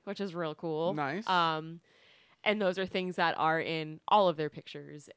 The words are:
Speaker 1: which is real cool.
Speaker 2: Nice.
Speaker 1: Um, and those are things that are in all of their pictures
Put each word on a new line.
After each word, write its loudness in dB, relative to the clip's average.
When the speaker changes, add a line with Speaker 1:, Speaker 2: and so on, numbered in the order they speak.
Speaker 1:
which -10
is -4
real -4
cool. 0
Speaker 2:
Nice. -2
Speaker 1:
Um, 2
and 2
those 2
are 0
things -4
that 2
are 2
in -4
all 8
of 0
their -2
pictures -14